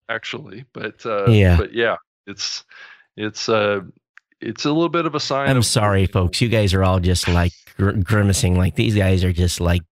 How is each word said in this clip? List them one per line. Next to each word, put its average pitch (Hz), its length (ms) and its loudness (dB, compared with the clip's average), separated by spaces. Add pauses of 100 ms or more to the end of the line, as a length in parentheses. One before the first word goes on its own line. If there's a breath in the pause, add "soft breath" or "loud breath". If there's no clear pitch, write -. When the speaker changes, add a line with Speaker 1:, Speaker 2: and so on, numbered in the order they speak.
Speaker 1:
actually, 113 640 -10
but, - 320 -12
uh, 104 240 -2
Speaker 2:
Yeah. 95 280 6
Speaker 1:
but 98 160 -2
yeah, 113 220 0 (320)
it's, - 360 -12 (520 loud breath)
it's, 107 340 -8
uh, 104 320 2 (580)
it's - 260 -8
a 147 60 0
little 165 180 0
bit 170 180 -2
of 143 80 -6
a 143 40 -2
sign 139 300 -4
Speaker 2:
I'm 131 80 2
Speaker 1:
of 113 80 0
Speaker 2:
sorry, 101 400 0
folks. 90 360 -2
You 120 80 0
guys 104 260 2
are 95 80 2
all 92 160 2
just, 90 280 0
like, 87 260 0 (240)
gr-, 98 140 0
grimacing, 98 640 0
like, 90 200 0
these 113 200 0
guys 92 280 2
are 90 100 0
just, 87 260 0
like, 87 220 0 (120)